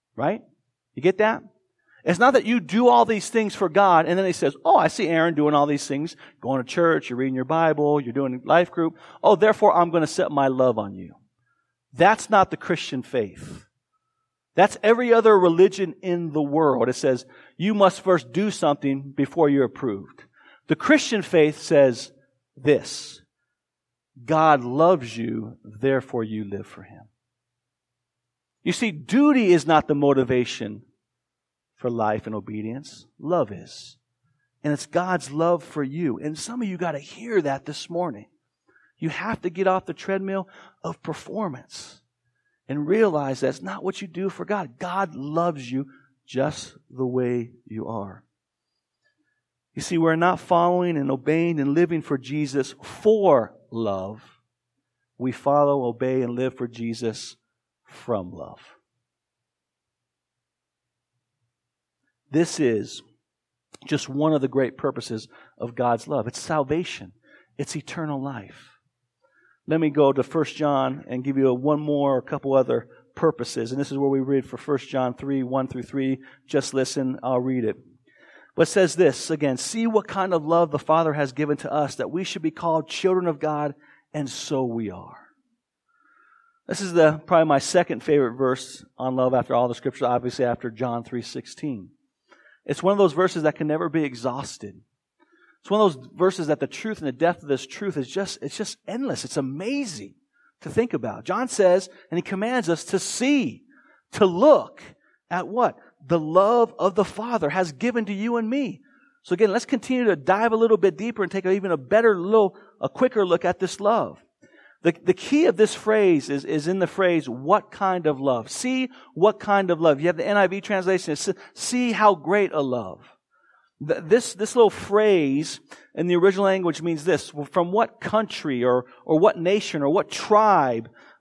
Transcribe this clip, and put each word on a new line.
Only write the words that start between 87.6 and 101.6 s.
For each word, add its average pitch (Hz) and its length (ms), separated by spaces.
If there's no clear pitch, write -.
favorite 135 320
verse 131 480
on 127 180
love 127 180
after 127 220
all 123 140
the 120 60
scriptures, - 280
obviously 123 400
after 120 260
John 117 340
three 123 180
sixteen. 123 680
It's - 180
one 185 80
of 202 60
those 185 160
verses 180 300
that 151 120
can 156 120
never 160 200
be 156 160
exhausted. 123 720
It's - 100
one 208 80
of 196 140
those 127 200
verses 180 340
that 147 120
the 139 80
truth - 300
and 151 100
the 127 60
depth 165 280
of 151 60
this 139 180
truth 196 300
is 131 140
just, 190 320
it's - 160
just - 280
endless. 240 380
It's - 140
amazing 156 800
to - 80
think 240 240
about. 113 300
John 226 240
says, 185 420